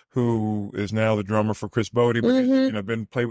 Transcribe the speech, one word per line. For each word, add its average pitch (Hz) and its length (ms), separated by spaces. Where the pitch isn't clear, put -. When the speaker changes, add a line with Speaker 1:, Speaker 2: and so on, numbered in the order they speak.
Speaker 1:
who 107 640
is 104 180
now 110 240
the 104 80
drummer 107 300
for 104 160
Chris 113 200
Bodie, 120 300
but 117 140
he's, 262 160
Speaker 2:
Mm-hmm. 262 160
Speaker 1:
you 269 80
know, 107 80
been 113 240
play, 123 260